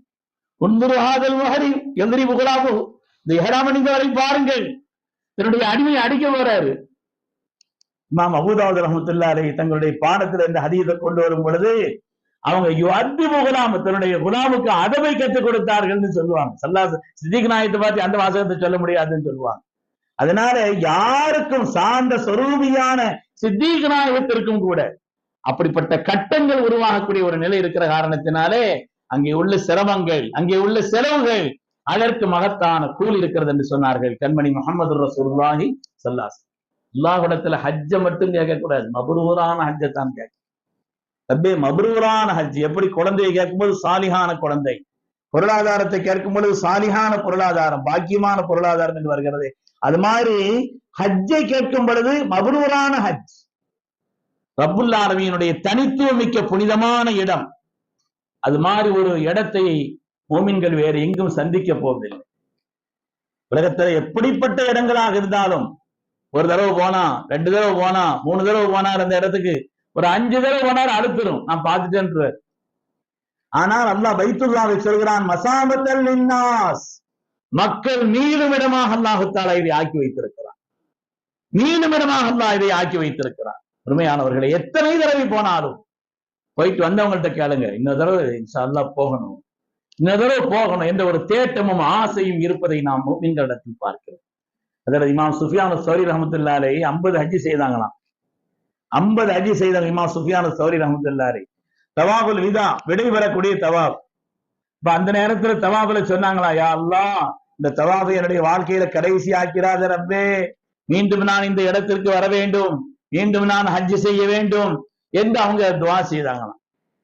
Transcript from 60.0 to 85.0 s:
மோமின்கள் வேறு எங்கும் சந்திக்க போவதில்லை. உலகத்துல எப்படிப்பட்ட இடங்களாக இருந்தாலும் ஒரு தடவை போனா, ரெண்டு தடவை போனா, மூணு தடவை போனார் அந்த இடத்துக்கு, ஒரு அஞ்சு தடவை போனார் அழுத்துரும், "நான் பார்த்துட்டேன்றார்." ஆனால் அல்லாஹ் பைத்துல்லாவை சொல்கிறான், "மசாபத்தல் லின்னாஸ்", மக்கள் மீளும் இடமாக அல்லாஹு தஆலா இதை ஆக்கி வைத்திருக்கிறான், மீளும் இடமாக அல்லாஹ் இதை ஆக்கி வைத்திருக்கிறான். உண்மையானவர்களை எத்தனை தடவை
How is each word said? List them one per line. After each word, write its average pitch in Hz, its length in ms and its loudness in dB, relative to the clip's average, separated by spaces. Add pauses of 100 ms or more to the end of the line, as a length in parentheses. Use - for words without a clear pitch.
மோமின்கள் 175 460 2
வேறு 151 260 2
எங்கும் 180 280 -2
சந்திக்க 170 460 0
போவதில்லை. 120 500 -6 (1300)
உலகத்துல 170 380 0
எப்படிப்பட்ட 247 720 -2
இடங்களாக 240 500 0
இருந்தாலும் 190 580 -2 (580)
ஒரு 156 160 2
தடவை 190 300 2
போனா, 180 500 0
ரெண்டு 160 240 -2
தடவை 202 300 2
போனா, 180 420 0
மூணு 175 200 -2
தடவை 208 240 2
போனார் 190 340 0
அந்த 180 140 0
இடத்துக்கு, 180 540 -2 (220)
ஒரு 170 160 0
அஞ்சு 226 340 2
தடவை 269 200 0
போனார் 254 380 2
அழுத்துரும், 196 440 -2
"நான் 160 200 -4
பார்த்துட்டேன்றார்." 170 720 0 (1120)
ஆனால் 202 500 0
அல்லாஹ் 214 220 0
பைத்துல்லாவை 226 580 0
சொல்கிறான், 208 500 0
"மசாபத்தல் 262 760 0
லின்னாஸ்", 247 1000 0 (460)
மக்கள் 233 640 0
மீளும் 285 440 2
இடமாக 254 420 2
அல்லாஹு 214 320 0
தஆலா 185 300 0
இதை 165 120 0
ஆக்கி 156 280 0
வைத்திருக்கிறான், - 600 -6 (1000)
மீளும் 311 380 2
இடமாக 277 360 0
அல்லாஹ் 226 240 0
இதை 196 160 2
ஆக்கி 175 260 -2
வைத்திருக்கிறான். 131 640 -6 (280)
உண்மையானவர்களை 139 600 0
எத்தனை 302 500 0
தடவை 285 280 2